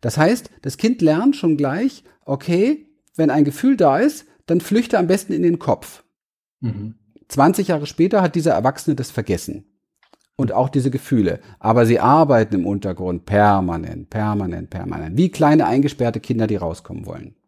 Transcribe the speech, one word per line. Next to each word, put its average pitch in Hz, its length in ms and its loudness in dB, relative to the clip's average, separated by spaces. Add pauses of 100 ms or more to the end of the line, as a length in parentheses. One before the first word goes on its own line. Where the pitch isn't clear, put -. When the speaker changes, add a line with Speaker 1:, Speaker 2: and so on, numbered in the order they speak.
Speaker 1:
Das 120 140 -4
heißt, 202 320 0 (140)
das 135 140 -10
Kind 226 260 0
lernt 170 320 2
schon 160 220 0
gleich, 147 460 -4 (220)
okay, 180 640 -2 (280)
wenn 160 140 2
ein 147 140 2
Gefühl 247 340 0
da 151 220 4
ist, 269 260 -2 (220)
dann 170 120 0
flüchte 233 380 0
am 175 80 2
besten 190 260 -2
in 175 120 -2
den 170 160 0
Kopf. - 440 -6 (560)
Speaker 2:
Mhm. 110 360 -8 (320)
Speaker 1:
Zwanzig 170 400 2
Jahre 151 180 -2
später 190 380 0
hat 160 100 0
dieser 160 200 0
Erwachsene 131 420 0
das 127 160 -8
vergessen. - 540 -6 (720)
Und 110 160 -2
auch 131 160 0
diese 135 200 0
Gefühle. 113 500 0 (200)
Aber 113 260 2
sie 113 140 2
arbeiten 127 560 4
im 87 100 0
Untergrund 92 600 -6
permanent, 90 840 0
permanent, 101 600 -6
permanent. 92 460 -8
Wie 175 120 2
kleine 151 380 4
eingesperrte 127 520 0
Kinder, 110 280 -4
die 104 80 -2
rauskommen 87 500 -8
wollen. - 300 -16 (120)